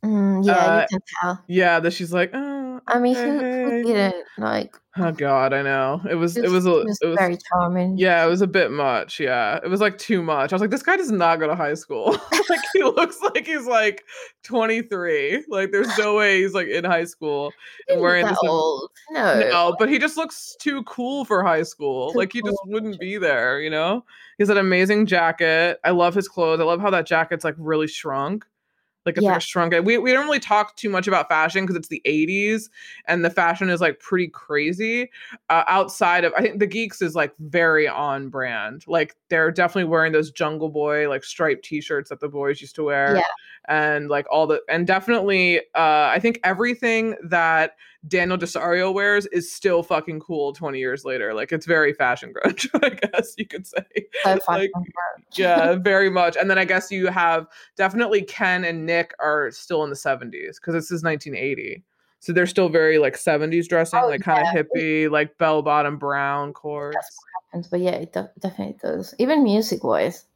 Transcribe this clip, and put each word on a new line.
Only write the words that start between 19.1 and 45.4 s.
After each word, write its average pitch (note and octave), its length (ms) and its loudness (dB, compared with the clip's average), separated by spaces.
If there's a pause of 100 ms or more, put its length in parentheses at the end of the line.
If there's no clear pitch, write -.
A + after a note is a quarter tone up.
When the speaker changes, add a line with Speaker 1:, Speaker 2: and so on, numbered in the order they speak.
Speaker 1:
No. B3 300 2 (100)
Speaker 2:
No, E3+ 280 2
but A3 100 2
he C#4 100 2
just D4+ 180 -2
looks - 440 -10
too C#4 240 -4
cool B3+ 400 -6
for F#3+ 200 2
high D#3+ 200 2
school. C#3 480 -6
Speaker 1:
Too - 60 0
Speaker 2:
Like, F#3+ 140 0
he A#3+ 100 -6
just G3+ 220 -2
Speaker 1:
cool. F#3+ 80 -10
Speaker 2:
wouldn't G#3+ 280 -6
be F#3+ 180 -6
there, C#3 420 0
you D#3 100 -4
know? E3+ 340 -2 (340)
He G3+ 40 2
has G3+ 80 2
an G3+ 80 4
amazing F#3+ 480 4
jacket. E3 800 2
I E3 60 4
love F3 240 4
his F#3+ 140 0
clothes. D#3+ 320 0
I D#3+ 40 2
love E3+ 160 2
how G3+ 100 0
that E3+ 160 0
jacket's, D#3+ 380 0
like, D#3 140 -4
really D#3 300 0
shrunk. D3+ 580 -6 (580)
Like, E3+ 120 -2
it's G3+ 80 2
like F#3+ 100 4
Speaker 1:
Yeah. - 20 0
Speaker 2:
a E3 40 -2
shrunk, E3+ 320 0 (120)
we, A#3 140 4
we B3 140 2
don't C#4 140 2
really D4 140 0
talk G#3 360 0
too G#3+ 140 -4
much F#3 160 -2
about F#3 220 0
fashion E3 360 0
'cause F#3 120 -2
it's D#3+ 100 -8
the - 180 -10
eighties G3 640 0 (380)
and E3+ 180 0
the E3+ 60 2
fashion F3+ 400 0
is, F3 100 0
like, D#3+ 200 0
pretty F3+ 260 -2
crazy. F#3 840 -4 (360)
Uh, E3 200 4
outside F3+ 560 2
of, E3 120 2
I F#3+ 60 2
think G#3+ 160 0
the G#3 80 2
Geeks G3+ 340 -4
is, E3 140 -2
like, D3+ 240 0
very D#3 480 2
on C#3 440 -4
brand. A#2+ 580 -6
Like, D#3+ 260 0 (140)
they're E3 240 2
definitely F3 360 0
wearing D#3+ 220 2
those D3+ 220 2
Jungle D#3 380 -4
Boy, D3 380 -2
like, C3+ 140 -4
striped - 420 -2
t-shirts D3 460 -6
that C#3 80 -14
the D3 100 -8
boys C#3+ 320 -4
used C#3 140 -20
to D#3+ 80 -6
wear. C#3+ 360 2
Speaker 1:
Yeah. F3 40 2 (460)
Speaker 2:
And, D3+ 400 0
like, C#3+ 200 0
all D#3 200 2
the, D3+ 200 2
and F3 200 0
definitely, F#3+ 680 2 (180)